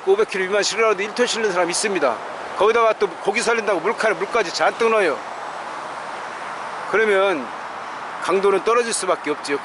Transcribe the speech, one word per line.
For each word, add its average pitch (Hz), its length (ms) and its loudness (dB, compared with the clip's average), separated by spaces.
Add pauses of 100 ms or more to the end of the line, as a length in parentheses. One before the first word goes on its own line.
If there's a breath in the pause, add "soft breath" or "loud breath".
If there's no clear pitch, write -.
오백 196 240 4
킬로 190 160 -2
미만 196 180 2
실으라는데 202 420 2
일 202 100 -8
톤 247 120 2
실는 220 240 0
사람 175 180 2
있습니다. 170 460 0 (420)
거기다가 220 360 4
또 214 140 0
고기 185 340 -2
살린다고 214 380 2
물칼에 208 340 2
물까지 190 400 -2
잔뜩 202 360 2
넣어요. 196 280 4 (1700)
그러면 196 560 2 (760)
강도는 190 400 2
떨어질 233 300 2
수밖에 170 380 0
없지요. 143 340 -2